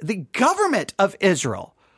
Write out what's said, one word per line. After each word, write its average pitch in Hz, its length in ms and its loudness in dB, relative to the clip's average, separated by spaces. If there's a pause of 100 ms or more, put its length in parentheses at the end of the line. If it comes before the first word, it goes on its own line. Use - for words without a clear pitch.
the 175 300 -6
government 320 680 0
of 196 220 2
Israel. 131 540 0 (240)